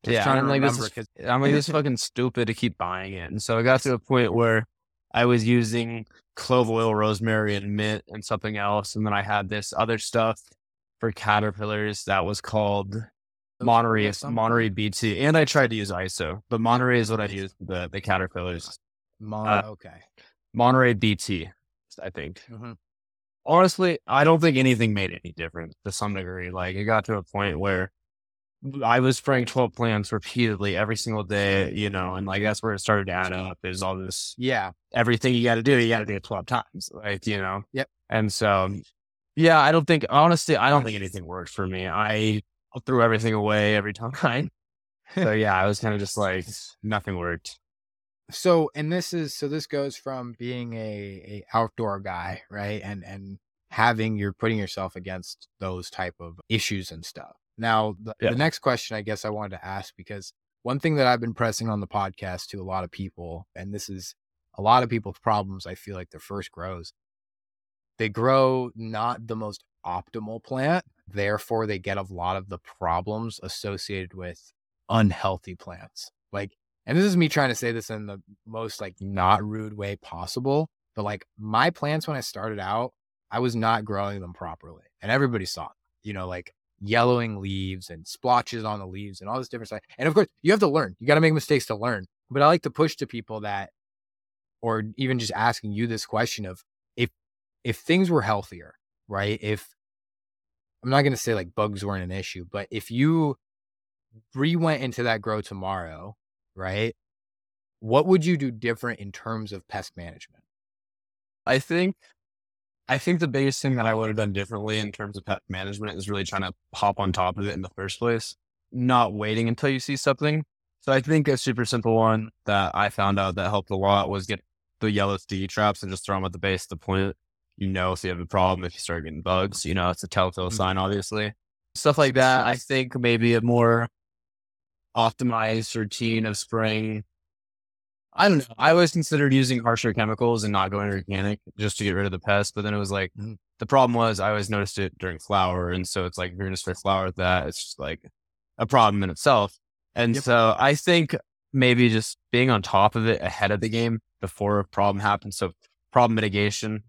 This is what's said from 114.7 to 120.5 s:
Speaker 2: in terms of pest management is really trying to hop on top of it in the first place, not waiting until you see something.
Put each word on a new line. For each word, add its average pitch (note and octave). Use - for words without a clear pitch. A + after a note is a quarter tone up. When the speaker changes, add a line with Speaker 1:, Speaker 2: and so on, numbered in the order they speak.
Speaker 2:
in G#2
terms G#2
of F#2+
pest G2
management G2
is F#2+
really G2+
trying G2
to F#2
hop G2+
on F#2+
top F2+
of G2+
it G#2
in F#2+
the F#2
first F#2+
place, A#2
not B2
waiting G#2+
until A#2
you C3
see C#3
something. D3+